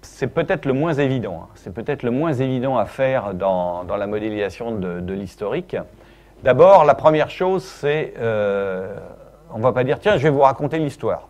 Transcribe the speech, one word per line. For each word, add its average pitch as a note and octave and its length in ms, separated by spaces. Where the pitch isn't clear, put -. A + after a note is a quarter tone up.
c'est - 260
peut-être E3 380
le C3+ 80
moins D#3 200
évident, B2+ 500
hein. - 120
C'est - 180
peut-être C3+ 300
le A#2+ 80
moins D3+ 200
évident C3 460
à G#2 80
faire B2+ 480
dans, F2+ 500
dans G2 140
la G2+ 100
modélisation G#2+ 640
de, F2+ 300
de F2+ 120
l'historique. G2+ 640
D'abord, D#3 420
la C#3 100
première D#3 360
chose, F#3 340
c'est, D3 540
euh, G2+ 760
on G#2+ 60
va A#2+ 140
pas B2+ 100
dire, « C3 180
Tiens, G3+ 160
je B2 60
vais D#3 60
vous C#3+ 120
raconter C#3 360
l'histoire. » A2+ 520